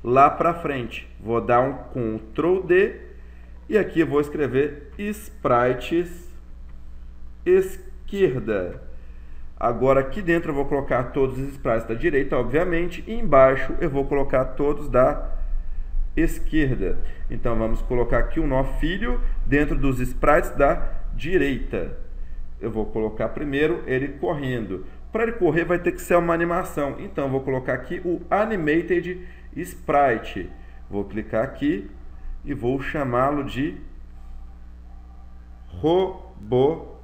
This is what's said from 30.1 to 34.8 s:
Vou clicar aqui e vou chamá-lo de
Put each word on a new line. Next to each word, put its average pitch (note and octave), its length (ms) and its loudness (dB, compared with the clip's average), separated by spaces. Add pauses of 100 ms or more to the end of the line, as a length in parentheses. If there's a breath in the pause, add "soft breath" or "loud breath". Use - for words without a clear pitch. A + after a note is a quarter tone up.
Vou G2 140 -4
clicar G#2+ 400 -2
aqui D3 480 -2 (540 soft breath)
e - 80 -6
vou B2+ 280 -2
chamá-lo C3+ 600 0
de D3 320 -4 (1900)